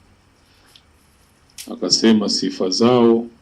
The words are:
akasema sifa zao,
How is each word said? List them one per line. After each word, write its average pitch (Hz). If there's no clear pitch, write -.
akasema 110
sifa 95
zao, 117